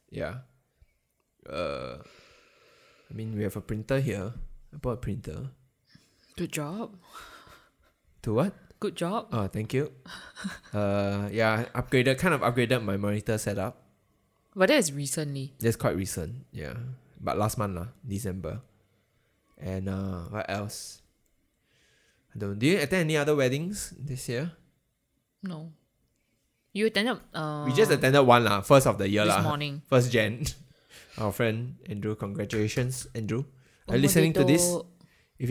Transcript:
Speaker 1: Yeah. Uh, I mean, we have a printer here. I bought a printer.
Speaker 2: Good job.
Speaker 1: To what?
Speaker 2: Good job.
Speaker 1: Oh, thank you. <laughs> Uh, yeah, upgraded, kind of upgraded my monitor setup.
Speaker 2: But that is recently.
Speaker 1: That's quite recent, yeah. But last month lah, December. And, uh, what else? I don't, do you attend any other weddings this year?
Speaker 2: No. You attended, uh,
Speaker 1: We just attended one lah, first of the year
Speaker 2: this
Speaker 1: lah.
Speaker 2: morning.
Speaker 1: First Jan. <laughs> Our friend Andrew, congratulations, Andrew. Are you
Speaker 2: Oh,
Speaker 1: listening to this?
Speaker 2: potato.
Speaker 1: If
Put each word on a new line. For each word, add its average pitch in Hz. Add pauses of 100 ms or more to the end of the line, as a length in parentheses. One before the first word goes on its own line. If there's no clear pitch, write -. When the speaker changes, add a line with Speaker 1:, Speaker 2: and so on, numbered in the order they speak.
(100)
Speaker 1:
Yeah. 80 (1120)
Uh, 67 (1120)
I -
mean, 110
we 104
have 101
a 104
printer 113
here. 104 (380)
I 147
bought 127
a -
printer. 117 (840)
Speaker 2:
Good 170
job. 185 (1300)
Speaker 1:
To 107
what? 190 (260)
Speaker 2:
Good 180
job. 196
Speaker 1:
Oh, 104
thank 110
you. 127
<laughs> - (680)
Uh, 101
yeah, 110 (120)
upgraded, 131
kind 180
of 127
upgraded 123
my 101
monitor 104
setup. 104 (800)
Speaker 2:
But 190
that 302
is 165
recently. 143
Speaker 1:
That's 113
quite 90
recent, 98
yeah. 73 (460)
But -
last 107
month 98
lah, 92 (140)
December. 98 (960)
And, 95
uh, 95
what 104
else? - (1300)
I -
don't, 101
do 120
you 180
attend 160
any 156
other 151
weddings 143
this 131
year? 135 (960)
Speaker 2:
No. 165 (1000)
You 208
attended, 220 (160)
uh, 151
Speaker 1:
We 127
just 202
attended 135
one 120
lah, 101
first 139
of 101
the 98
year 101
Speaker 2:
this 98
Speaker 1:
lah. 101
Speaker 2:
morning. 147
Speaker 1:
First 123
Jan. 113 (380)
<laughs> -
Our 107
friend 117 (100)
Andrew, 107
congratulations, 107
Andrew. 113 (420)
Are -
you 127
Speaker 2:
Oh, 139
Speaker 1:
listening 165
to -
this? 160
Speaker 2:
potato. 175 (500)
Speaker 1:
If 127